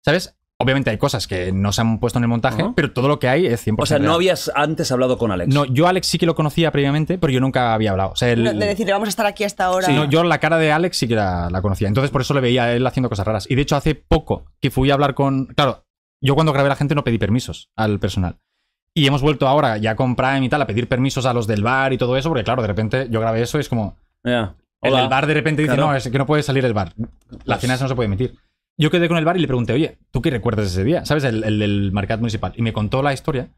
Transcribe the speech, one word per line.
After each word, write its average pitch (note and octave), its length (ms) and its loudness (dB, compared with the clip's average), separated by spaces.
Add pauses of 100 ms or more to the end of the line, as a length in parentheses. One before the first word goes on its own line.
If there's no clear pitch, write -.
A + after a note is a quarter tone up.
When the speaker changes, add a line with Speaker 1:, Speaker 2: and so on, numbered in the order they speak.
Speaker 1:
¿Sabes? E3+ 320 -2 (220)
Obviamente C3 320 0
hay G#2+ 80 -4
cosas A#2+ 280 -2
que F#2 260 -4
no G2 200 0
se A#2+ 80 -2
han A2+ 180 0
puesto B2 200 -2
en A#2+ 60 0
el A#2 40 0
montaje, A#2 340 0
Speaker 2:
Ajá. A2+ 140 -2
Speaker 1:
pero D3 160 0
todo C3 160 0
lo D3 100 2
que B2+ 100 0
hay D#3 180 2
es A#2 160 0
cien A2 140 0
por C#3 100 -2
ciento D3+ 80 0
Speaker 2:
O C#3+ 40 2
sea, - 0 -
no C#3+ 140 2
Speaker 1:
real. - 40 4
Speaker 2:
habías F3 380 0
antes D3+ 380 0
hablado B2+ 260 2
con A2+ 140 0
Alex. F2+ 220 0
Speaker 1:
No, C#3+ 100 4
yo C3+ 220 2
a F3+ 40 4
Alex F#3+ 180 0
sí - 100 0
que F3 80 2
lo E3 80 2
conocía D#3 380 0
previamente, D3 460 0
pero C#3+ 140 2
yo B2+ 80 2
nunca B2 340 2
había A2 180 2
hablado. F#2+ 200 0
O - 40 -8
sea, B2 140 2
él A#2 140 2
Speaker 3:
No, G#2+ 80 2
de G#2 140 0
decir, G3+ 240 -2
"Vamos G3+ 160 0
a G#3 40 -4
estar G#3+ 160 -2
aquí G3+ 180 -4
hasta G3 200 -4
ahora". F#3 220 0
Speaker 1:
Sí, F3 80 4
no, D3+ 100 2
yo D3+ 200 4
la E3 140 2
cara D#3+ 200 2
de D#3 140 2
Alex F3 260 0
sí B2 100 0
que A#2 80 2
la, F2+ 340 0
la F#2 120 -2
conocía. G2 260 0
Entonces, C3+ 220 0
por C3 100 0
eso C#3 140 -2
le C3+ 60 2
veía B2 240 2
a A#2+ 80 0
él B2 140 0
haciendo B2+ 220 -2
cosas G2+ 180 -4
raras. G#2+ 220 -2
Y C3+ 80 0
de C#3+ 60 2
hecho, D#3 140 0
hace D3 180 0
poco - 500 -2 (160)
que C3 100 0
fui C3+ 200 2
a C#3 40 4
hablar C#3 200 2
con, C3+ 320 0
claro, - 400 -2 (340)
yo C3+ 140 2
cuando D#3 180 2
grabé C#3 160 2
La C3+ 80 0
Gente C#3+ 180 0
no C#3+ 100 0
pedí A2+ 140 0
permisos G#2 580 -2
al G#2 220 0
personal. F#2 400 -4 (580)
Y C#3+ 100 4
hemos C3+ 160 2
vuelto C#3+ 260 2
ahora, C3+ 300 2
ya G#2+ 180 -2
con B2+ 180 0
Prime C3 300 0
y A#2+ 40 -2
tal, D3 140 0
a - 60 0
pedir A2+ 200 -2
permisos C3 380 0
a B2+ 80 2
los A#2 140 -2
del G#2 160 0
bar C3+ 280 0
y B2 60 -2
todo B2+ 180 0
eso, C3+ 120 -2
porque B2+ 160 -2
claro, A#2+ 180 -2
de G#2 60 -2
repente A2 420 -2
yo A2 100 0
grabé A2+ 220 0
eso C3+ 160 -2
y C#3 40 -2
es - 60 -8
como A2 280 -4 (260)
Speaker 2:
Ya. A#2 320 -2 (280)
Speaker 1:
el B2+ 100 2
Speaker 2:
Hola. C3 80 4
Speaker 1:
del B2+ 100 0
bar C#3 160 2
de D3+ 80 0
repente D3+ 280 0
dice, C3+ 120 2
Speaker 2:
Claro. D3 160 2
Speaker 1:
"No, C#3 60 0
es B2+ 120 -4
que A#2 80 -4
no C3+ 100 0
puede D3+ 180 0
salir C3+ 200 0
el A#2+ 100 2
bar. F#2+ 200 -2 (500)
La A#2 120 -2
Speaker 2:
Pues - 60 -8
Speaker 1:
cena B2+ 140 0
no C3 120 -2
se B2+ 80 -2
puede A#2+ 100 0
emitir". G2+ 300 -2 (400)
Yo D3+ 160 2
quedé F3 160 2
con E3+ 100 2
el D#3 60 0
bar F3 120 2
y F3+ 40 0
le D3 60 2
pregunté, A#2+ 260 -2
"Oye, D3 260 0 (140)
¿tú A#2+ 100 -2
qué - 80 2
recuerdas G#2+ 360 0
de F#2 40 -2
ese F#2 140 0
día?". D#3 200 0
¿Sabes? D3+ 200 0
El, A2 200 -2
el G#2+ 160 0
del G2+ 320 0
mercat G#2 280 -2
municipal. G#2+ 360 -4
Y A#2 60 -4
me A2+ 100 0
contó A2 300 -2
la C#3+ 100 0
historia. B2+ 460 -6